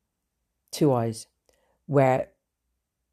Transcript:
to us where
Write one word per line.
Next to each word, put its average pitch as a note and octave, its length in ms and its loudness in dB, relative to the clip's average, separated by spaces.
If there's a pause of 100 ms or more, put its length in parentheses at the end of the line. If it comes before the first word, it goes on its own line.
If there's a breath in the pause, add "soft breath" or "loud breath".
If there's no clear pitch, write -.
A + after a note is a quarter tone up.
(720)
to D3 200 2
us A#2 320 -4 (600)
where C3+ 440 0 (840)